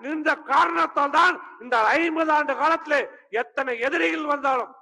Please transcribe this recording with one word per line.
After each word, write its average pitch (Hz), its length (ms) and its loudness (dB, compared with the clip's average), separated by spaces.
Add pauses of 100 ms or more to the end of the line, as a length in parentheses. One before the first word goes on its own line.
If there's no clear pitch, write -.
நின்ற 302 260 -2 (220)
காரணத்தால் 320 680 2
தான் 349 160 4 (280)
இந்த 247 120 -2 (220)
ஐம்பது 320 340 0
ஆண்டு 294 300 2
காலத்திலே 311 400 0 (400)
எத்தனை 254 380 -4
எதிரிகள் 311 540 -2
வந்தாலும் 262 380 -2 (100)